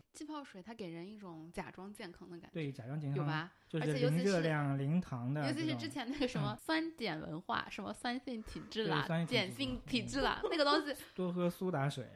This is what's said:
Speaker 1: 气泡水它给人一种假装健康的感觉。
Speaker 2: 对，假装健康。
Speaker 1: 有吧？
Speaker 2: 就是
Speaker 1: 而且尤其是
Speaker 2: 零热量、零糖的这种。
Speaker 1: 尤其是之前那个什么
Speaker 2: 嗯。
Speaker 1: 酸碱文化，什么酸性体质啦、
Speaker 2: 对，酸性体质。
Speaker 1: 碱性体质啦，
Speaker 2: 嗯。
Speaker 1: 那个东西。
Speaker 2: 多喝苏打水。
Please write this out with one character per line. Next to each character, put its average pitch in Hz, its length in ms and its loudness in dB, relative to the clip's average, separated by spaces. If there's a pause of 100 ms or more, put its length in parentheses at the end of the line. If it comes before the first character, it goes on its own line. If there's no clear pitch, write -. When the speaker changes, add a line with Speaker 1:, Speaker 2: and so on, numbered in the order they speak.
(140)
Speaker 1:
气 311 100 -12
泡 294 180 -6
水 196 200 -14
它 226 100 -12
给 220 160 -8
人 170 180 -8
一 214 120 -12
种 170 340 -12
假 180 180 -6
装 196 220 -12
健 208 180 -12
康 - 180 -16
的 170 100 -10
感 - 120 -16
觉。 - 40 -10
Speaker 2:
对， 147 180 -2
假 123 140 -10
装 143 120 -4
健 143 120 -2
康。 143 80 0
Speaker 1:
有 147 60 2
吧？ 156 280 -2 (160)
Speaker 2:
就 160 100 -2
是 160 60 0
Speaker 1:
而 156 100 2
且 139 60 0
尤 147 100 6
其 160 80 4
是 180 60 2
Speaker 2:
零 196 80 6
热 170 80 4
量、 147 380 2
零 147 220 4
糖 127 340 -2
的 151 80 0
这 143 100 2
种。 302 80 -2
Speaker 1:
尤 320 60 0
其 311 40 2
是 277 80 0
之 302 140 -4
前 254 180 -4
那 285 80 -2
个 262 80 4
什 202 140 0
么 208 120 2
Speaker 2:
嗯。 220 60 -8
Speaker 1:
酸 262 380 0
碱 165 240 -2
文 160 200 -4
化， - 280 -2
什 202 140 -8
么 202 100 -4
酸 247 260 -2
性 233 240 -6
体 - 280 -10
质 214 160 0
啦、 151 160 4
Speaker 2:
对， - 40 -2
酸 165 200 2
性 - 0 -
体 247 80 2
质。 - 20 6
Speaker 1:
碱 185 200 2
性 247 300 -2
体 233 180 2
质 247 160 0
啦， 247 220 2
Speaker 2:
嗯。 427 80 2
Speaker 1:
那 349 60 2
个 294 80 6
东 294 220 6
西。 277 100 -2 (180)
Speaker 2:
多 180 180 0
喝 175 180 4
苏 185 200 0
打 143 180 4
水。 131 280 -2